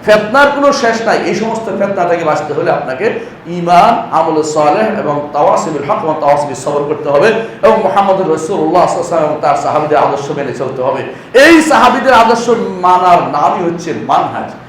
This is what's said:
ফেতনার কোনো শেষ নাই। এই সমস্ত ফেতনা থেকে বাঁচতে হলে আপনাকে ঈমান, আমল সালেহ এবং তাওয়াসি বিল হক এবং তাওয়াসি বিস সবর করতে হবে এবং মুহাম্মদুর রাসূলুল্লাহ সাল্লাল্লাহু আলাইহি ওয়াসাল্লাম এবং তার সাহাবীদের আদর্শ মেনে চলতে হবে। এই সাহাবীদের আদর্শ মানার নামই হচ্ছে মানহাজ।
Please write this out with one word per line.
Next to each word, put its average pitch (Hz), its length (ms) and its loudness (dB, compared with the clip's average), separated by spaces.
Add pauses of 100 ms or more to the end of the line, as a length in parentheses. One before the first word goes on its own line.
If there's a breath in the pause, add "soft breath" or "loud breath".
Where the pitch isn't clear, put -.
ফেতনার 214 460 2
কোনো 285 220 2
শেষ 226 300 -2
নাই। 196 220 0
এই 180 100 -2
সমস্ত 220 440 -4
ফেতনা 196 260 -2
থেকে 170 200 0
বাঁচতে 147 280 -2
হলে 160 180 -2
আপনাকে 139 500 -4 (260 loud breath)
ঈমান, 175 680 2
আমল 156 280 0
সালেহ 170 560 0
এবং 147 340 -4
তাওয়াসি 170 380 0
বিল 139 200 -6
হক - 140 -2
এবং 156 160 -2
তাওয়াসি 143 260 2
বিস 131 180 -10
সবর 147 180 -2
করতে 147 260 -4
হবে 156 200 4 (340 loud breath)
এবং 196 200 4
মুহাম্মদুর 190 500 0
রাসূলুল্লাহ 156 140 -2
সাল্লাল্লাহু 165 300 -2
আলাইহি 175 220 2
ওয়াসাল্লাম 160 320 -2
এবং 151 100 -4
তার - 160 0
সাহাবীদের 147 420 0
আদর্শ 139 320 -2
মেনে 139 240 -6
চলতে 127 280 -6
হবে। 131 200 -2 (360 loud breath)
এই 311 240 8
সাহাবীদের 247 500 2
আদর্শ 233 360 4 (100)
মানার 180 600 2 (140)
নামই 170 320 0
হচ্ছে 170 300 -4 (120)
মানহাজ। 131 440 -2 (180)